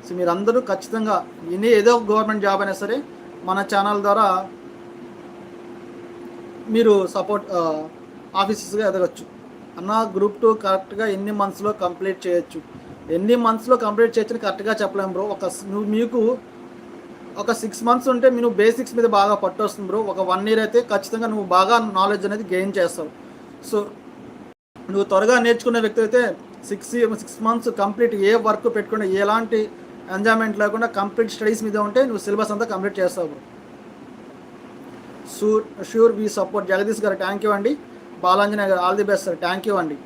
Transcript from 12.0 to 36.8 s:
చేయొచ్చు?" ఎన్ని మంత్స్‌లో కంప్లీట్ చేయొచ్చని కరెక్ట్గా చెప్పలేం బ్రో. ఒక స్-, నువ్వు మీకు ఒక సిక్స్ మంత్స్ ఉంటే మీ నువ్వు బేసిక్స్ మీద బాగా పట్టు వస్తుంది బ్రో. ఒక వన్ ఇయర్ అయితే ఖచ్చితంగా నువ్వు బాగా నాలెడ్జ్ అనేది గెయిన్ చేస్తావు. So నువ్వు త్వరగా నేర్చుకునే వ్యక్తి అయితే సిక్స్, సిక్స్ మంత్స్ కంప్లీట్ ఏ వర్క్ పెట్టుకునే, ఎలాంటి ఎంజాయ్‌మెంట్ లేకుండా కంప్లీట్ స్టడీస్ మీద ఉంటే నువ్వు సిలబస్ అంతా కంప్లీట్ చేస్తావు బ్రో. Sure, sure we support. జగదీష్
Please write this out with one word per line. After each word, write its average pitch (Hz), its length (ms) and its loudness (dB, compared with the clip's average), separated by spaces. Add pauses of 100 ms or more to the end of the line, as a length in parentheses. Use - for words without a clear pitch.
చేయొచ్చు?" 170 360 -2 (520)
ఎన్ని 208 220 4
మంత్స్‌లో 226 400 2
కంప్లీట్ 226 420 2
చేయొచ్చని 226 200 -2
కరెక్ట్గా 208 440 -2
చెప్పలేం 190 300 -2
బ్రో. 180 100 -2
ఒక 196 260 -4
స్-, 180 160 -10
నువ్వు 202 260 -4
మీకు 233 480 2 (1000)
ఒక 220 140 -2
సిక్స్ 226 320 -6
మంత్స్ 247 240 2
ఉంటే 254 220 6
మీ 240 100 0
నువ్వు 233 160 2
బేసిక్స్ 226 380 2
మీద 233 100 2
బాగా 208 300 4
పట్టు 202 280 -2
వస్తుంది 202 260 -4
బ్రో. 202 120 0
ఒక 190 200 -4
వన్ 190 280 0
ఇయర్ 220 120 4
అయితే 220 200 4
ఖచ్చితంగా 226 460 -2
నువ్వు 214 180 -2
బాగా 190 340 4
నాలెడ్జ్ 202 480 0
అనేది 202 280 -4
గెయిన్ 190 240 0
చేస్తావు. 170 300 -2 (600)
So 208 120 0 (1080)
నువ్వు 196 140 0
త్వరగా 202 340 4
నేర్చుకునే 233 420 2
వ్యక్తి 220 200 0
అయితే 226 360 2 (320)
సిక్స్, 202 220 -8
సిక్స్ 220 520 -2
మంత్స్ 233 260 2 (100)
కంప్లీట్ 214 360 2
ఏ 202 200 4
వర్క్ 214 400 2
పెట్టుకునే, 208 340 -2
ఎలాంటి 214 600 0 (440)
ఎంజాయ్‌మెంట్ 220 440 2
లేకుండా 214 280 2
కంప్లీట్ 208 460 -2
స్టడీస్ 214 320 0
మీద 214 120 -2
ఉంటే 208 260 2
నువ్వు 233 160 0
సిలబస్ 208 340 -2
అంతా 208 120 0
కంప్లీట్ 196 340 -4
చేస్తావు 180 280 0
బ్రో. 151 140 -12 (2000)
Sure, 214 200 4 (320)
sure 226 260 6
we 214 180 -2
support. 190 280 -2
జగదీష్ 202 380 0